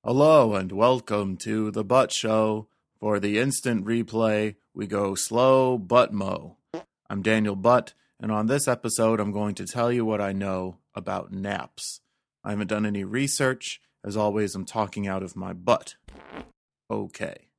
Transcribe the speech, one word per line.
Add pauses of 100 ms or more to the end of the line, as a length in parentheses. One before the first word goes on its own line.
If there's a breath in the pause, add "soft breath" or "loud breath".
Hello
and
welcome
to
The
Butt
Show. (300)
For
the
instant
replay, (180)
we
go
slow
but
mo. (540)
I'm
Daniel
Butt, (260)
and
on
this
episode,
I'm
going
to
tell
you
what
I
know (160)
about
naps. (420)
I
haven't
done
any
research. (200)
As
always,
I'm
talking
out
of
my
butt. (920)
Okay. (100)